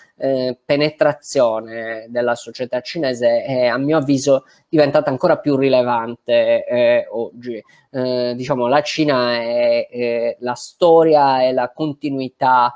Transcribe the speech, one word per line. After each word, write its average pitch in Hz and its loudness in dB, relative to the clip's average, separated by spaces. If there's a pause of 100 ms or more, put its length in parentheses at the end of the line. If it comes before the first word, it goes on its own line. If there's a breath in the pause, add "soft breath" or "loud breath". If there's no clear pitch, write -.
(180 loud breath)
eh, 127 -2
penetrazione 117 -2
della 120 -2
società 123 -8
cinese 120 -2
è, 127 0
a 117 0
mio 147 0
avviso, 135 0 (240 soft breath)
diventata 147 2
ancora 147 0
più 147 -2
rilevante, 120 0
eh, 120 2
oggi. 113 -10 (280 soft breath)
Eh, 127 -4
diciamo, 127 -4
la 143 2
Cina 131 0
è, 117 0
è 117 -4
la 123 -6
storia 151 4
e 131 2
la 123 -2
continuità, 135 -2